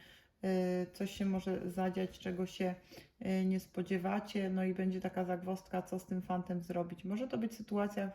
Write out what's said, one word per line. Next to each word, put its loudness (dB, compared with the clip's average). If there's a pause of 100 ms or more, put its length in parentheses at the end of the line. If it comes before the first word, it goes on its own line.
(420)
E, 2
coś -4
się -2
może 0
zadziać, 0
czego -2
się, 0 (460)
e, 2
nie 4
spodziewacie, 0
no 2
i 2
będzie 2
taka 0
zagwozdka, -2
co -4
z -8
tym 0
fantem 0
zrobić. -2
Może -2
to 0
być 0
sytuacja, 0